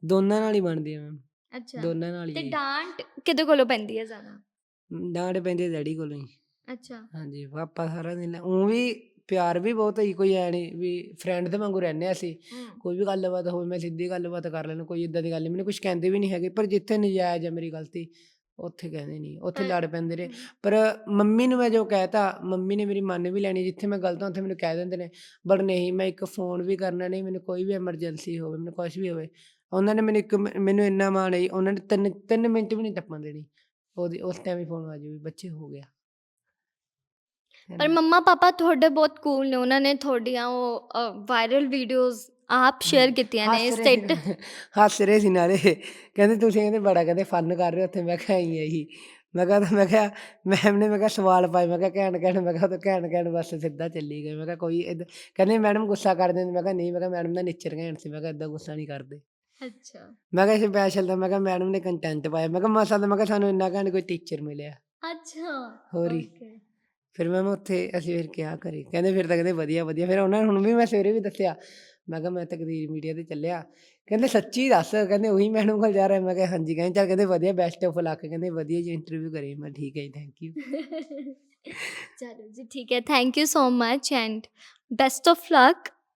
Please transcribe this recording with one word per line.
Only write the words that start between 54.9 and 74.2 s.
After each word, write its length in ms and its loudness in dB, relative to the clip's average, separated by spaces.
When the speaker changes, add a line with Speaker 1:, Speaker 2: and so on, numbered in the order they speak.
Speaker 1:
ਕਹਿੰਦੇ, 220 4
"ਮੈਡਮ 280 4
ਗੁੱਸਾ 280 2
ਕਰ 200 4
ਦਿੰਦੇ।" 200 0
ਮੈਂ 80 0
ਕਿਹਾ, 120 0
"ਨਹੀਂ," 180 -2
ਮੈਂ 100 -2
ਕਿਹਾ, 80 -2
"ਮੈਡਮ 240 -2
ਦਾ 80 -2
ਨੇਚਰ 340 -6
ਘੈਂਟ 240 -8
ਸੀ," 100 -14
ਮੈਂ 100 -10
ਕਿਹਾ, 100 -8
"ਏਦਾਂ 180 -10
ਗੁੱਸਾ 280 -10
ਨਹੀਂ 120 -10
ਕਰਦੇ।" 340 -14
Speaker 2:
ਅੱਛਾ। 540 -20
Speaker 1:
ਮੈਂ 140 6
ਕਿਹਾ, 220 4
"ਸਪੈਸ਼ਲ 380 2
ਤਾਂ," 100 0
ਮੈਂ 120 0
ਕਿਹਾ, 100 0
"ਮੈਡਮ 300 0
ਨੇ 100 0
ਕੰਟੈਂਟ 480 -4
ਪਾਇਆ।" 200 -2
ਮੈਂ 140 -2
ਕਿਹਾ, 100 2
"ਮਸਾਂ 280 2
ਤਾਂ," 80 0
ਮੈਂ 100 2
ਕਿਹਾ, 80 2
"ਸਾਨੂੰ 240 0
ਇੰਨਾ 200 0
ਘੈਂਟ 200 -2
ਕੋਈ 120 -2
ਟੀਚਰ 400 -8
ਮਿਲਿਆ।" 300 -12
Speaker 2:
ਅੱਛਾ, 680 -14
Speaker 1:
ਹੋਰ 180 0
ਹੀ। 240 -6
Speaker 2:
ਓਕੇ। 240 -20
Speaker 1:
ਫਿਰ 160 -4
ਮੈਮ 180 0
ਉੱਥੇ 500 -2
ਅਸੀਂ 200 -4
ਫਿਰ 100 -4
ਕਿਆ 280 -8
ਕਰੀਏ? 280 -10
ਕਹਿੰਦੇ, 300 0
"ਫਿਰ 140 0
ਤਾਂ," 80 2
ਕਹਿੰਦੇ, 160 2
"ਵਧੀਆ, 320 0
ਵਧੀਆ।" 240 -2
ਫਿਰ 120 4
ਉਹਨਾਂ 240 4
ਨੂੰ 120 4
ਹੁਣ 100 4
ਵੀ 80 4
ਮੈਂ 120 6
ਸਵੇਰੇ 260 2
ਵੀ 80 2
ਦੱਸਿਆ, 360 -2
ਮੈਂ 100 -6
ਕਿਹਾ, 100 -4
"ਮੈਂ 160 -6
ਤਕਦੀਰ 460 -6
ਮੀਡੀਆ 220 -6
ਤੇ 100 -10
ਚੱਲਿਆ।" 400 -6
ਕਹਿੰਦੇ, 200 2